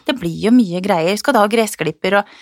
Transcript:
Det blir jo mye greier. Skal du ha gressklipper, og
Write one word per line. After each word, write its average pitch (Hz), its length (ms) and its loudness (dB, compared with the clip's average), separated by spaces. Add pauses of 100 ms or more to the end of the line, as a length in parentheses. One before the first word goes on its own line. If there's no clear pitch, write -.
Det 277 120 -6
blir 165 260 -6
jo 214 60 2
mye 185 320 4
greier. 180 360 0
Skal - 160 -2
du 233 60 4
ha 208 60 4
gressklipper, 202 720 -2
og 202 60 0 (180)